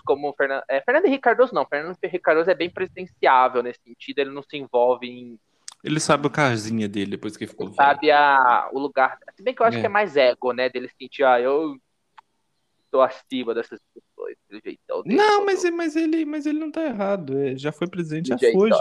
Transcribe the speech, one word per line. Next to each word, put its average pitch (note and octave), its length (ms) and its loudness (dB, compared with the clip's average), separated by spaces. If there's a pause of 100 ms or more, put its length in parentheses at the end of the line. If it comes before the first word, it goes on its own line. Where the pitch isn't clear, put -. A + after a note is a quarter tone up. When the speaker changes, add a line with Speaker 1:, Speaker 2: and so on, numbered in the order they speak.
Speaker 1:
como C#3+ 240 0
o C3+ 40 -10
Fernan-, C3+ 360 -2
é, C3+ 100 0
Fernando D4 260 0
Henrique C4+ 180 2
Cardoso, A#3 300 4
não. D3 120 0
Fernando D#3+ 360 -6
Henrique F3 220 -6
Cardoso E3 260 2
é F3 60 4
bem F3 140 -4
presidenciável C3+ 920 0
nesse B2 220 -8
sentido, C3 360 -14
ele C#3 100 -2
não C#3 120 -12
se - 140 -16
envolve B2 540 0
em B2 280 -18 (460)
Speaker 2:
Ele D3+ 160 -2
sabe D3 280 2
a - 20 2
casinha A2+ 580 -2
dele G2+ 240 -6
depois G#2+ 240 -10
que G#2 120 -12
ficou - 200 -12
Speaker 1:
Ele - 80 -16
Speaker 2:
velho. C#3+ 140 4
Speaker 1:
sabe D3 220 2
a, C#3 600 4
o C3 80 -6
lugar. C3 380 -2 (180)
Se F#3+ 80 -20
bem B3 100 -4
que - 80 -2
eu A#3 40 4
acho A#3 120 2
Speaker 2:
É. A2 40 -4
Speaker 1:
que A3+ 60 -2
é - 20 0
mais G3+ 260 -2
ego, B2+ 380 2
né? B2+ 160 -2
Dele B2 280 -10
sentir, B2+ 280 -6
ah, B2+ 160 6
eu C#3+ 340 0 (1120)
tô C3 120 2
acima B2+ 520 -2
dessas A2+ 280 -8 (120)
pessoas, - 420 -16 (140)
do G2+ 140 -18
jeitão - 400 -10
dele, G3 140 0
Speaker 2:
Não, G#4 240 2
Speaker 1:
eu G4+ 40 -2
Speaker 2:
mas F#4+ 180 -2
Speaker 1:
tô F4+ 40 0
Speaker 2:
é, E4+ 40 -2
mas E4 260 -4
ele, D#4+ 260 -2
mas D4 220 -8
ele D4+ 140 -4
não D#4 120 -8
tá D#4+ 140 -6
errado. G3 520 -4
É, C3+ 200 -2
já D3 160 -6
foi F3 140 -6
presidente, E3 420 -6
Speaker 1:
do - 0 -
Speaker 2:
já B2 80 0
Speaker 1:
jeitão. B2+ 240 4
Speaker 2:
foi, A3 80 4
Speaker 1:
Tá G#3 120 6